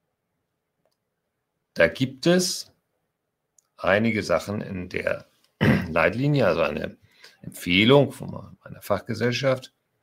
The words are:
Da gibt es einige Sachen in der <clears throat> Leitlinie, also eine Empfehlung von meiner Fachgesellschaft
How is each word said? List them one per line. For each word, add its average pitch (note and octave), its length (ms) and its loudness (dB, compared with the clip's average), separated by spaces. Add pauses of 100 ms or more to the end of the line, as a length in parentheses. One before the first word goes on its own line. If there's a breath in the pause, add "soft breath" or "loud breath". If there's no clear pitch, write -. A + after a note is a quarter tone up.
(1700)
Da E2 140 4
gibt C3 400 -4
es F3+ 440 0 (1080)
einige G#2+ 440 2
Sachen E2 400 -2
in F2+ 280 -10
der - 360 -6 (340)
<clears throat> - 300 2
Leitlinie, A2 560 2
also E2 160 2
eine D#2 360 -4 (440 soft breath)
Empfehlung A#2 680 2
von - 520 -14
meiner - 180 -20
Fachgesellschaft A#2+ 920 -4 (300)